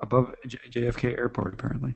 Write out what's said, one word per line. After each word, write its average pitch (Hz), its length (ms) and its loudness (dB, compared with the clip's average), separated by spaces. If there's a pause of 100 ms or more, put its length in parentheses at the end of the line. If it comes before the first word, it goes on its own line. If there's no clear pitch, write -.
Above 123 320 4 (140)
J-, 120 100 -10 (120)
J 120 180 0
F 120 100 0
K 123 180 2
Airport, 117 380 0
apparently. 131 420 -2